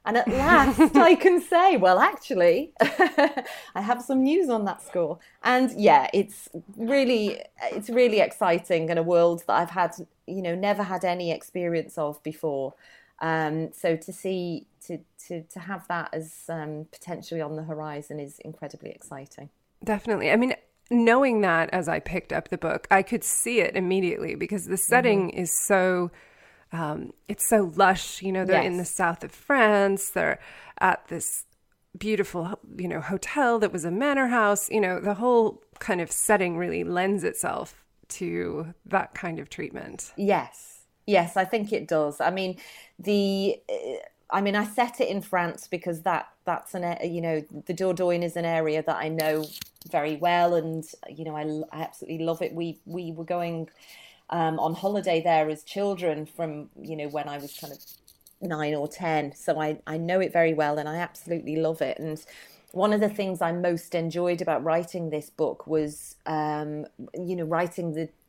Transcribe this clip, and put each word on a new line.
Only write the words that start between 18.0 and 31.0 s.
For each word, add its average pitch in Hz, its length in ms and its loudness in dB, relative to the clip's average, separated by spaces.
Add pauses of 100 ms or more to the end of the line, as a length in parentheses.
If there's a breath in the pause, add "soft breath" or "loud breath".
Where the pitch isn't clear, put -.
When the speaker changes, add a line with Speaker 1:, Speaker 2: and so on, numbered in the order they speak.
Speaker 1:
is 143 220 -14
incredibly - 500 -14
exciting. - 580 -18 (360)
Speaker 2:
Definitely. 208 460 0
I 196 60 6
mean, 247 180 2 (360)
knowing 240 520 4
that 165 280 2
as 170 180 -2
I 165 120 -2
picked - 320 -6
up - 160 -4
the - 100 -6
book, 160 320 -4
I 196 120 8
could 226 200 -4
see - 380 0
it - 160 2
immediately 185 580 0
because 180 320 -6
the 180 100 -2
setting 214 540 2
Speaker 1:
Mm-hmm. - 80 -8
Speaker 2:
is 170 140 -4 (140)
so, 185 440 2 (640 soft breath)
um, 160 400 -6 (160)
it's - 200 -4
so 208 280 4
lush. 190 460 2
You 190 100 -2
know, 185 120 0
they're 185 180 4
in 180 100 -2
the 175 60 -2
Speaker 1:
Yes. 175 160 -4
Speaker 2:
south 175 280 0
of - 100 -12
France. 208 800 2
They're 156 300 0 (380 loud breath)
at - 300 2